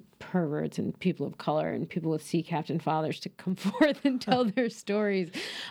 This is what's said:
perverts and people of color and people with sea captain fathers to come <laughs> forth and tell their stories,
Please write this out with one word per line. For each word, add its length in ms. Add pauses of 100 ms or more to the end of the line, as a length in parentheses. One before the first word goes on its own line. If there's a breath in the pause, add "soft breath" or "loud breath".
(180)
perverts 640
and 200
people 280
of 100
color 340
and 160
people 220
with 140
sea 180
captain 380
fathers 400
to 100
come 260
<laughs> 20
forth 480
and 160
tell 240
their 260
stories, 580 (420 loud breath)